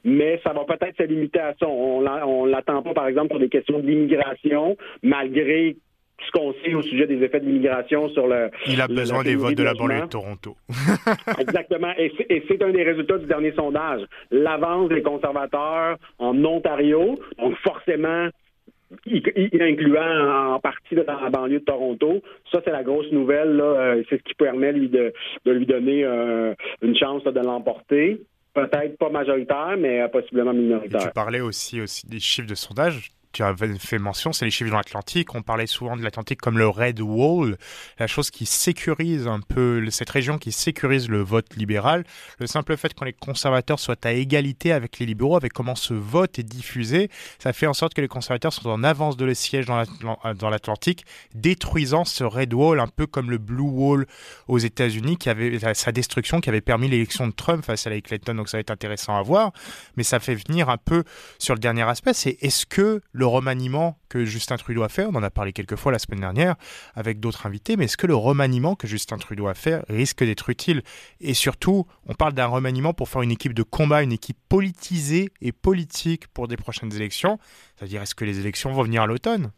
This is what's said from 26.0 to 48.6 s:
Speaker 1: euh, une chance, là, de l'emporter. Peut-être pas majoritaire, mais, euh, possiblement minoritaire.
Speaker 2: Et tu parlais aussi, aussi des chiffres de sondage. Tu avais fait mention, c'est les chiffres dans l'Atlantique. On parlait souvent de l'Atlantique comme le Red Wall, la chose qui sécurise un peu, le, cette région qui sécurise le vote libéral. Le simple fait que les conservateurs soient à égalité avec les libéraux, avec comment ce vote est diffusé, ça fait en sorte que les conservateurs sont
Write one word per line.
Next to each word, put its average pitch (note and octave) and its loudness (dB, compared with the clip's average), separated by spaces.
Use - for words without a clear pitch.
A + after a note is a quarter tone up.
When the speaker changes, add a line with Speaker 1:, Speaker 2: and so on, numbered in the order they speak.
Speaker 1:
euh, A#2 0
une A#2 2
chance, C#3 2
là, C#3 2
de B2+ 0
l'emporter. C3 0
Peut-être D3 0
pas D#3 0
majoritaire, C#3+ 0
mais, B2+ 2
euh, A#2+ 2
possiblement B2 0
minoritaire. A2 0
Speaker 2:
Et F#2 -2
tu - -6
parlais A2+ -2
aussi, A2+ -6
aussi - -10
des A2 -10
chiffres - -2
de G#2 -6
sondage. C#3 -2
Tu A2+ 0
avais G2 0
fait A2 -4
mention, G2+ -4
c'est B2 -2
les G#2+ 0
chiffres A2+ -2
dans G#2+ 2
l'Atlantique. G#2 -4
On G2+ -6
parlait A2+ -2
souvent A#2+ -4
de A2+ -6
l'Atlantique A2 -6
comme A2+ 2
le A2 6
Red A2+ -2
Wall, A#2+ 2
la A2+ 0
chose - -2
qui - -8
sécurise D#3+ 0
un G#2+ -2
peu, A#2+ 2
le, A2 -2
cette - -4
région C#3 -2
qui A2+ -8
sécurise C3+ 0
le G#2 2
vote G#2 0
libéral. G#2+ 0
Le B2 -6
simple D3+ -2
fait - -4
que - -12
les B2+ -8
conservateurs C3+ 0
soient - -4
à A#2 2
égalité C#3 0
avec B2 -2
les B2 -2
libéraux, B2 2
avec C3 0
comment B2 -4
ce - -4
vote A#2 0
est A#2+ -6
diffusé, B2+ -2
ça B2+ -4
fait D#3 0
en C#3+ 2
sorte E3 -2
que - -2
les C#3 0
conservateurs B2+ -4
sont - -6